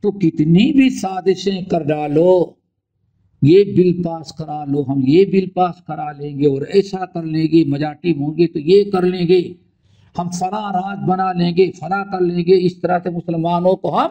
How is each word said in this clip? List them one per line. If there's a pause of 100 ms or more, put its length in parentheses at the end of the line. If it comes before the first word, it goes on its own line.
तो
कितनी
भी
साजिशें
कर
डालो, (800)
ये
बिल
पास
करा
लो,
हम
ये
बिल
पास
करा
लेंगे
और
ऐसा
कर
लेंगे,
मेजॉरिटी
होंगे
तो
ये
कर
लेंगे, (640)
हम
फला
राज
बना
लेंगे,
फला
कर
लेंगे,
इस
तरह
से
मुसलमानों
को
हम